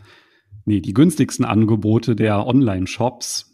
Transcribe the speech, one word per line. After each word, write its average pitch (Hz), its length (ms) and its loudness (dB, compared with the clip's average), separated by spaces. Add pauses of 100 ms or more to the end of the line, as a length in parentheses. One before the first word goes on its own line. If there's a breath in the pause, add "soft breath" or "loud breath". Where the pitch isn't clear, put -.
(640 soft breath)
nee, 104 160 0
die 101 140 -8
günstigsten 135 500 2
Angebote 110 680 0
der 107 320 0
Online-Shops 120 1080 -2